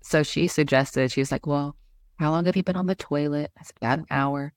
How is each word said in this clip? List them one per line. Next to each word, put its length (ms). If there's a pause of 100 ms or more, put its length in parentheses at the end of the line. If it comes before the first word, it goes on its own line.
so 220
she 240
suggested, 640
she 100
was 100
like, 140
"Well, 300 (420)
how 140
long 140
have 120
you 60
been 120
on 120
the 80
toilet?" 640
I 40
said, 140
"About 220
an 100
hour." 480